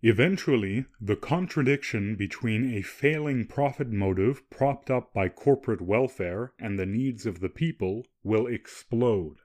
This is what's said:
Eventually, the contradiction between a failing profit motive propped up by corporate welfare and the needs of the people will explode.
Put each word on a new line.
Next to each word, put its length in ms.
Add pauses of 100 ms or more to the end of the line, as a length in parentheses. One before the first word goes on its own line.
Eventually, 800 (140)
the 160
contradiction 1000
between 600
a 60
failing 680
profit 420
motive 600
propped 420
up 220
by 160
corporate 520
welfare 760
and 180
the 80
needs 400
of 140
the 100
people 560 (160)
will 240
explode. 1000